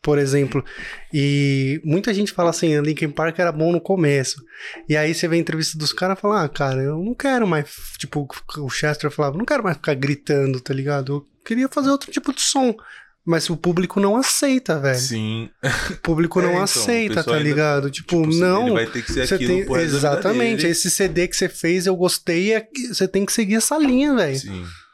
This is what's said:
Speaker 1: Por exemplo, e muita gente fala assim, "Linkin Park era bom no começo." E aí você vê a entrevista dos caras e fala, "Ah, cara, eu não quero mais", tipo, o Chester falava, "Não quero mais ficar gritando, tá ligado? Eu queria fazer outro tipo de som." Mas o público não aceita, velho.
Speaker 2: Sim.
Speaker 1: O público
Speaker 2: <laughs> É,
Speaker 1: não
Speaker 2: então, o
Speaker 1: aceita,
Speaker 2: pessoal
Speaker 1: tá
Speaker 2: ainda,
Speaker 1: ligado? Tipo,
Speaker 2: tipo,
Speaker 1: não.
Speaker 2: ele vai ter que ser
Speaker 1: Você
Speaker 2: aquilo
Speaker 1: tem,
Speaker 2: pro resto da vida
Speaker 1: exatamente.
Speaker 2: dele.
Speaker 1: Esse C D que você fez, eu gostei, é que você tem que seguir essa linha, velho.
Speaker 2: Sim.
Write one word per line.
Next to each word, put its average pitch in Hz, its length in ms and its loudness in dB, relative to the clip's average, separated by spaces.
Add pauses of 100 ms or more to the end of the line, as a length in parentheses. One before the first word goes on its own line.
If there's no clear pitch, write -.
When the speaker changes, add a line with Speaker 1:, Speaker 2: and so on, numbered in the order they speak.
Speaker 1:
Por 147 160 2
exemplo, 139 460 2 (480)
e 139 720 2
muita 190 300 0
gente 202 180 0
fala 170 180 2
assim, 156 300 2
"Linkin 147 300 -2
Park 160 280 -2
era 175 140 2
bom 160 200 2
no 165 80 2
começo." 143 640 2 (460)
E 151 80 2
aí 151 180 2
você 175 120 -2
vê 165 100 2
a - 40 4
entrevista 160 380 -2
dos 151 140 -2
caras 185 260 -2
e - 20 -18
fala, 208 240 2
"Ah, 139 40 -2
cara, 135 340 0
eu 147 200 -2
não 233 120 -4
quero 254 320 0
mais", 151 220 0 (300)
tipo, 143 280 -6 (320)
o 139 120 -6
Chester 151 400 -2
falava, 143 260 -2
"Não 220 80 -4
quero 269 180 0
mais 175 140 0
ficar - 180 -2
gritando, 139 680 0
tá 139 120 -8
ligado? 139 420 -2
Eu 143 120 -8 (180)
queria 254 240 0
fazer 277 220 0
outro 277 200 -2
tipo - 220 -4
de - 80 -8
som." 254 340 2 (520)
Mas 165 240 0
o 160 80 -2
público 180 420 0
não 202 160 4
aceita, 262 640 0
velho. 135 200 2
Speaker 2:
Sim. 113 520 -4 (400)
Speaker 1:
O 180 60 -8
público 165 420 0
Speaker 2:
<laughs> - 20 4
É, 180 40 2
Speaker 1:
não 175 60 2
Speaker 2:
então, 180 100 2
o 196 40 0
Speaker 1:
aceita, 214 520 0
Speaker 2:
pessoal 156 180 0
Speaker 1:
tá 156 40 2
Speaker 2:
ainda, 147 120 0
Speaker 1:
ligado? 143 400 2
Tipo, 165 320 0
Speaker 2:
tipo, 156 140 2
Speaker 1:
não. 180 320 4
Speaker 2:
ele - 60 2
vai 113 120 2
ter 117 160 -6
que - 100 -8
ser 131 140 0
Speaker 1:
Você 190 80 2
Speaker 2:
aquilo 123 220 2
Speaker 1:
tem, 196 100 0
Speaker 2:
pro - 80 -2
resto 165 180 0
da 143 60 0
vida 147 140 2
Speaker 1:
exatamente. 226 500 0
Speaker 2:
dele. 170 80 2
Speaker 1:
Esse 165 200 -2
C 190 180 0
D 175 200 0
que - 80 -6
você 190 120 0
fez, 175 380 0
eu 190 100 4
gostei, 180 580 0
é 220 80 2
que 247 320 -10
você 190 120 0
tem 196 200 0
que - 60 -4
seguir 214 240 2
essa 285 200 0
linha, 277 380 4
velho. 147 240 0
Speaker 2:
Sim. 95 260 -8 (300)